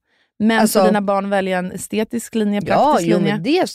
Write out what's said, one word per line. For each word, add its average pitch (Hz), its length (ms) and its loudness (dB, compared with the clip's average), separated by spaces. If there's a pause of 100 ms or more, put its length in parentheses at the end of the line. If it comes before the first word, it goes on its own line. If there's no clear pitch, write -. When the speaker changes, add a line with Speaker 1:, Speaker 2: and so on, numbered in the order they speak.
(400)
Speaker 1:
Men 220 200 2
Speaker 2:
Alltså 220 200 2
Speaker 1:
får 190 80 6
dina 208 140 2
barn 196 280 -2
välja 190 280 0
en 180 140 -6
estetisk 214 640 -6
linje, 208 300 0
Speaker 2:
Ja, 151 100 0
Speaker 1:
praktisk 214 340 2
Speaker 2:
jo, 175 80 2
Speaker 1:
linje? - 160 0
Speaker 2:
men 160 100 -6
det, 320 320 0